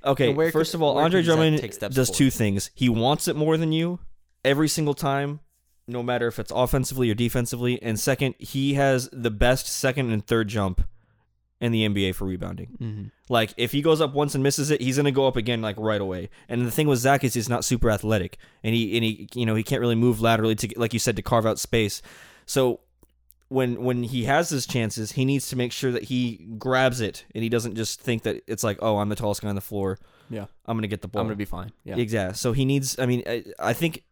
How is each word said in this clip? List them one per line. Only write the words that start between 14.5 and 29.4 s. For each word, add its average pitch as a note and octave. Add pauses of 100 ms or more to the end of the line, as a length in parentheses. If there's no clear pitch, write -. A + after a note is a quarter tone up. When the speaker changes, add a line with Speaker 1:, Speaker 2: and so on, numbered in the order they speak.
Speaker 1:
it, D3
he's B2+
gonna C#3+
go C3+
up B2+
again, A#2
like, G#2
right G#2+
away. F#2 (200)
And B2
the A2+
thing D3+
with C3
Zach C3+
is B2
he's A2+
not A#2+
super A#2
athletic, G#2 (260)
and A2
he, A2+
and A2+
he, A2
you A#2+
know, A2
he A2
can't C3+
really A#2+
move A#2
laterally A2+
to, A2
like A#2
you A2+
said, A2+
to G#2+
carve A2+
out G#2+
space. A2 (440)
So C3 (680)
when, B2+
when B2
he A#2
has D3+
his C3+
chances, A2
he C3
needs C3+
to C3
make B2
sure -
that A#2
he B2 (240)
grabs B2+
it - (100)
and A2+
he A2+
doesn't A2+
just A2
think A2+
that G2+
it's G#2+
like, G#2
"Oh, G#2+
I'm G#2
the G#2
tallest G#2